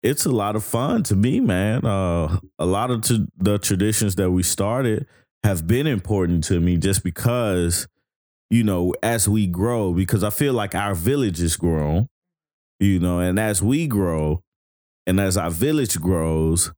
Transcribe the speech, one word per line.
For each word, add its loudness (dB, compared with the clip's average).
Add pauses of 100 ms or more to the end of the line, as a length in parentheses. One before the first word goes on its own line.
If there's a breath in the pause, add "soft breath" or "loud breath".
it's 0
a 0
lot 0
of -4
fun -2
to 0
me, 2
man. 0
Uh, 0 (200)
a -2
lot 0
of -2
t-, 0 (100)
the 2
traditions 0
that 2
we 2
started -2 (380 soft breath)
have 0
been 2
important 0
to 0
me 2
just 0
because, 0 (640)
you 4
know, 0
as 0
we 2
grow, -2
because 0
I -2
feel 0
like -2
our -2
village 0
has 0
grown, 0 (720)
you 2
know, 0
and 0
as -2
we 0
grow 0 (640)
and 2
as 0
our -2
village 0
grows 0